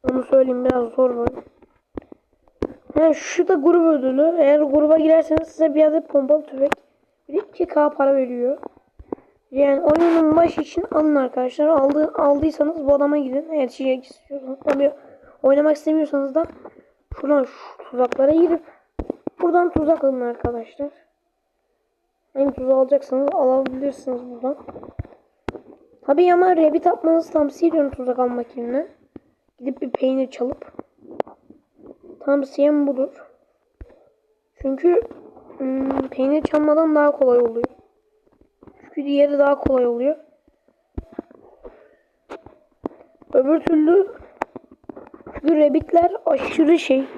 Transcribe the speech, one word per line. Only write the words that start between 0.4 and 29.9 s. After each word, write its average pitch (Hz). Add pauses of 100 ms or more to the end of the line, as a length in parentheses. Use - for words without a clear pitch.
biraz 247
zor 254
bir 240
oyun. 240 (1500)
Yani 311
şu 349
da 381
grup 330
ödülü. 269
Eğer 294
gruba 302
girerseniz 320
size 311
bir 311
adet 311
pompalı 285
tüfek, 269 (560)
bir 269
de 320
iki 392
K 294
para 277
veriyor. 247 (960)
Yani 277
oyunun 320
başı 330
için 339
alın 302
arkadaşlar. 254
Aldı-, 302
aldıysanız 302
bu 285
adama 285
gidin. 285
Eğer 285
şey 262
istiyorsanız. 262
Tabii 277 (520)
oynamak 294
istemiyorsanız 294
da 320 (800)
şuradan 285
şu -
tuzaklara 254
girip 330 (760)
buradan 349
tuzak 311
alın 269
arkadaşlar. 240 (1400)
Hangi 277
tuzağı 254
alacaksanız 269
alabilirsiniz 262
buradan. 247 (1500)
Tabii 349
ama 359
rabbit 311
atmanızı 330
tavsiye 302
ediyorum 294
tuzak 254
almak 240
yerine. 254 (720)
Gidip 254
bir 262